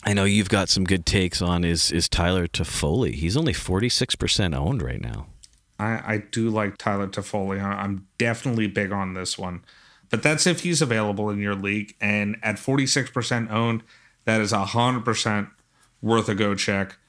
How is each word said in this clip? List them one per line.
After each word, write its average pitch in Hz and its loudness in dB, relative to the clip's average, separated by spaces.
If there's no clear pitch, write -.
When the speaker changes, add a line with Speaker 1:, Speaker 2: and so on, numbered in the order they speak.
Speaker 1:
I 104 2
know 101 4
you've 101 4
got 98 2
some 95 4
good 87 2
takes 92 2
on, 87 2
is, 85 2
is 82 2
Tyler 87 2
Toffoli. 82 0
He's 85 -2
only 151 0
forty-six 104 0
percent 87 0
owned 87 -2
right 62 -4
now. 55 -8
Speaker 2:
I, 107 -4
I 107 -4
do 113 0
like 107 -2
Tyler 101 -2
Toffoli. 98 -4
I, 98 -4
I'm 98 -6
definitely 117 0
big 101 -2
on 95 -4
this 92 -6
one. 90 -8
But 110 -2
that's 151 4
if 170 2
he's 170 2
available 107 0
in 104 -4
your 101 0
league. 101 -4
And 104 0
at 107 -2
forty-six 135 0
percent 117 -2
owned, 117 0
that 110 2
is 104 2
a 98 2
hundred 120 2
percent 107 0
worth 110 2
a 104 0
go 101 2
check. 98 -2